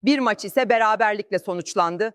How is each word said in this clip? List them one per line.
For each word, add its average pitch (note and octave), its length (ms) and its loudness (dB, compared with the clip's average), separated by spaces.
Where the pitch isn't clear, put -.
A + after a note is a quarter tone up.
Bir C4+ 160 2
maç A3 260 -2
ise A#3+ 240 0
beraberlikle G#3+ 680 0
sonuçlandı. F3 760 -2